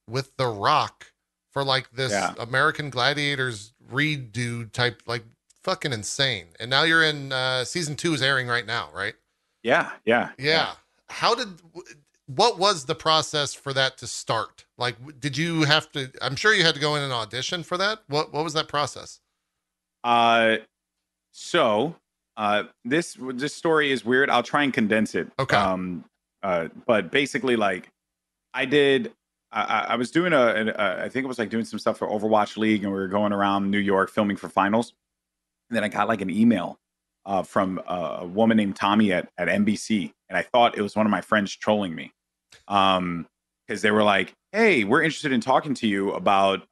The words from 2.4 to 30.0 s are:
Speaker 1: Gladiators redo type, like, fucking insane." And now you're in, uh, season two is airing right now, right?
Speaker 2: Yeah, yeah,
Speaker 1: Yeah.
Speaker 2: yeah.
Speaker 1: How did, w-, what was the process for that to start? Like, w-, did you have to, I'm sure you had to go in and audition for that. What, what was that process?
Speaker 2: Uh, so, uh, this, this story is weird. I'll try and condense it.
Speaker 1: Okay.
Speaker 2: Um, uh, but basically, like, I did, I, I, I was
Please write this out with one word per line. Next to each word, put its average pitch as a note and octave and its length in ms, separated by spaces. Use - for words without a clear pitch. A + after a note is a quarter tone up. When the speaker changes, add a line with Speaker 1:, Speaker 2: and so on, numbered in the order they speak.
Speaker 1:
Gladiators C3 840
redo A#2+ 840
type, A#2+ 320
like, A#2 180
fucking F3 300
insane." A2 540
And A2+ 100
now C3+ 140
you're E3 200
in, D3 280
uh, B2+ 320
season D3+ 320
two E3+ 180
is C3 80
airing C3 260
right A#2+ 180
now, G#2+ 280
right? G2 220
Speaker 2:
Yeah, C3+ 280
yeah, A2 340
Speaker 1:
Yeah. C3 80
Speaker 2:
yeah. D3 260
Speaker 1:
How G3+ 260
did, A3 200
w-, F3 120
what F#3+ 300
was F3+ 280
the D#3+ 100
process D3+ 580
for - 180
that C3 280
to A#2 80
start? - 580
Like, A#2+ 180
w-, C#3 200
did C3 200
you E3 260
have D3+ 280
to, C3+ 200
I'm C3+ 140
sure G#3+ 200
you F#3 80
had D#3+ 100
to C#3+ 80
go D3 140
in D3 80
and C3+ 100
audition A#2+ 500
for F3+ 140
that. G#3 300
What, D3 260
what D3 100
was E3 100
that D#3 140
process? C3+ 540
Speaker 2:
Uh, A#2 540
so, C3+ 640
uh, G#2 260
this, D3+ 360
this C3 360
story D#3 360
is A#2+ 140
weird. C3 240
I'll A#2+ 140
try D3 200
and C3 100
condense A2 420
it. F2 240
Speaker 1:
Okay. C3+ 160
Speaker 2:
Um, F#2 500
uh, F2 240
but G2+ 260
basically, C3 440
like, G2 340
I C3 120
did, C3+ 480
I, A2 100
I, G2+ 180
I - 20
was A#2+ 160